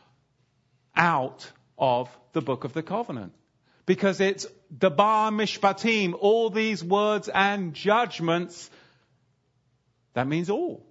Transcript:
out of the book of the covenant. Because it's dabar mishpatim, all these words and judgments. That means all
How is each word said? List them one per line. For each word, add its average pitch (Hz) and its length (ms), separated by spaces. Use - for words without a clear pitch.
out 156 560
of 127 320
the 160 80
book 127 240
of 123 80
the 160 100
covenant. 160 480
Because 185 340
it's 190 260
dabar 214 540
mishpatim, 208 880
all 220 300
these 208 340
words 202 460
and 196 440
judgments. 175 960
That 127 120
means 165 220
all 262 420